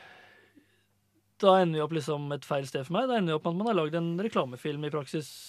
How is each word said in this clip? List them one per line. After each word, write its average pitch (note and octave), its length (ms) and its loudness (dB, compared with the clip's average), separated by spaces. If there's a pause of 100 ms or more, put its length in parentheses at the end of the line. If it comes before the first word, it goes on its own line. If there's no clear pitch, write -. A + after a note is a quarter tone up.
(1400)
da F#3+ 160 10
ender E3+ 160 4
vi D3+ 80 2
opp D3+ 80 -4
liksom D3 400 -4
et C3+ 140 -6
feil C#3 200 -2
sted C3+ 200 -6
for E3 100 -6
meg. B3+ 140 0
Da A#3+ 80 2
ender E3+ 160 2
vi - 20 2
opp D#3 80 -4
med E3+ 100 0
at F3 40 -4
man G#3+ 100 -2
har A3+ 140 2
laget D#3 180 -2
en E3+ 180 -2
reklamefilm D3+ 720 -2
i D3 60 -4
praksis D3+ 340 -6 (220)